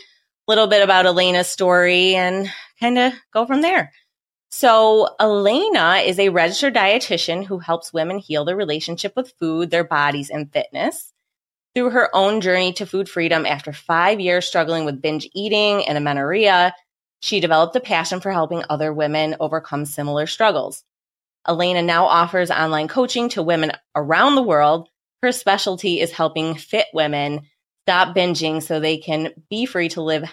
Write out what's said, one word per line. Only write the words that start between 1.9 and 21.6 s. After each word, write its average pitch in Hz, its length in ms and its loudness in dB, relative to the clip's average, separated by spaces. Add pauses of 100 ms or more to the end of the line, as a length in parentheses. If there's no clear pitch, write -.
and 185 340 -2 (300)
kinda 247 340 2 (180)
go 226 140 0
from 269 160 0
there. 330 320 0 (560)
So 220 600 4 (100)
Elena 208 760 2
is 185 200 0
a 196 120 2
registered 185 440 0
dietitian 196 720 0
who 190 140 -8
helps 170 340 -6
women 165 240 -4
heal 151 280 -4
their 180 100 -2
relationship 170 600 -6
with 254 240 -6
food, 160 300 -2
their 170 140 0
bodies, 143 480 -2
and 147 200 -8
fitness. - 640 -6 (600)
Through 247 160 0
her 240 240 2
own 202 260 2
journey 185 320 0
to 185 140 -8
food 190 220 -4
freedom 165 360 0
after 143 280 -6
five 175 460 0
years 180 280 0
struggling 165 380 0
with 143 180 -6
binge 156 320 -4
eating 208 520 0
and 147 120 -2
amenorrhea, 175 720 2 (460)
she 208 200 -4
developed 165 360 2
a 254 40 0
passion 185 420 -2
for 196 100 -4
helping 170 400 -2
other 151 200 -2
women 151 480 -2
overcome 151 460 -4
similar 147 400 -4
struggles. 180 580 -2 (680)
Elena 175 320 0